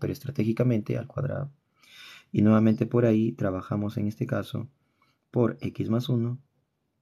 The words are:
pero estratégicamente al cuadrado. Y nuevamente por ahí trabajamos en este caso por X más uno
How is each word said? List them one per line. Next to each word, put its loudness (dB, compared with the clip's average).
pero -4
estratégicamente -2
al -8
cuadrado. -6
Y 4
nuevamente 6
por 2
ahí 4
trabajamos -4
en -2
este -6
caso -6
por 0
X -6
más 0
uno -2